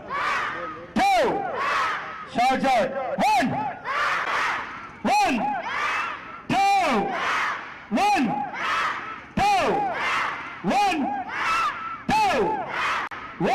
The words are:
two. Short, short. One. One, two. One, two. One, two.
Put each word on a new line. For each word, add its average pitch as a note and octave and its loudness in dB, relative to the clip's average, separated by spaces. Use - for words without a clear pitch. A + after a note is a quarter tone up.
two. F#5 4
Short, C4 2
short. A#3 4
One. F#5+ 4
One, F#4+ 4
two. G4 4
One, F#4+ 4
two. G5 4
One, F#4+ 4
two. G5 4